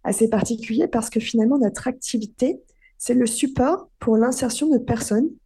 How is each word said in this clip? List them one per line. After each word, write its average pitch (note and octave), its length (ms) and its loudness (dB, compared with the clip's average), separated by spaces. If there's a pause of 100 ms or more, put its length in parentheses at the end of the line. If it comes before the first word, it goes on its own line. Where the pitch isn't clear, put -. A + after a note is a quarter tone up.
assez A3 260 2
particulier A3+ 580 -2
parce A3 220 -4
que A3 100 -4
finalement, A3+ 380 2
notre G#3+ 300 -2
activité, B3+ 720 -4 (400)
c'est A#3+ 160 -2
le B3 100 4
support C4+ 720 0
pour A3 180 2
l'insertion B3+ 540 0
de C4+ 80 6
personnes A3+ 520 0 (160)